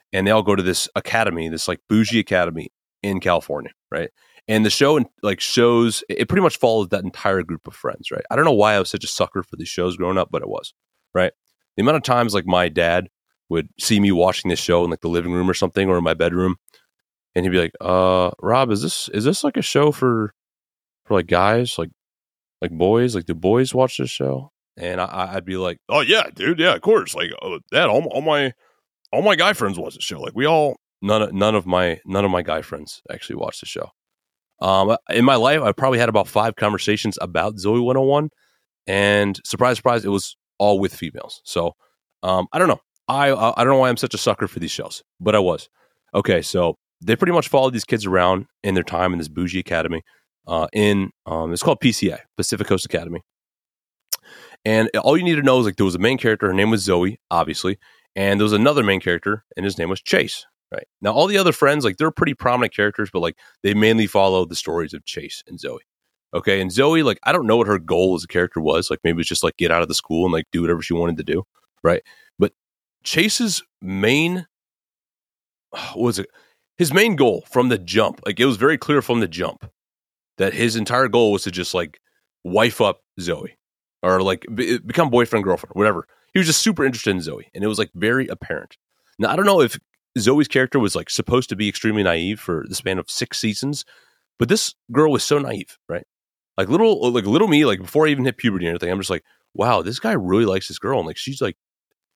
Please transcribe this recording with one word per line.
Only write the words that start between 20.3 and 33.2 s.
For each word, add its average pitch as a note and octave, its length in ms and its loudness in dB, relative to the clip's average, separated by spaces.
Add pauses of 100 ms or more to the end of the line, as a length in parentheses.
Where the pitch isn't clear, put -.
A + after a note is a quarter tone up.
for, - 100 -2
like, F2 140 2
guys, G#2 500 2
like, E2 120 -6 (720)
like, E2+ 100 -6
boys? A2 420 2
Like, F2+ 100 -4
do E2+ 100 -4
boys G#2+ 380 2
watch B2+ 240 0
this B2+ 140 -6
show?" - 420 -6 (240)
And F2+ 240 -6
I, F#2 60 -2
I, F#2 300 -6
I'd F2 100 -8
be F#2+ 100 -6
like, F2+ 220 -4 (100)
"Oh, C#3+ 140 0
yeah, F#3 220 2 (100)
dude, E3 240 -2
yeah, E3 160 4
of F2 80 -6
course. F#3+ 320 2
Like, F2 160 -6 (100)
uh, F2 180 -8 (140)
Dad, D3+ 160 2
all, A#2+ 200 2
all A#2+ 120 -6
my, C#3+ 320 0 (580)
all B2 120 0
my G3+ 120 4
guy F3+ 200 2
friends G2 240 -4
watch D#2 160 -10
the - 80 -14
show. E2+ 180 -8
Like, - 140 -10
we B2 100 -2
all," D3+ 320 2 (240)
None G#2+ 220 2
of, G#2 100 -2
none G#2 220 2
of G2+ 100 0
my, F2+ 400 0
none G2 220 0
of G2 40 0
my F2 120 0
guy D#2+ 180 -4
friends D2+ 400 -14 (100)
actually - 260 -12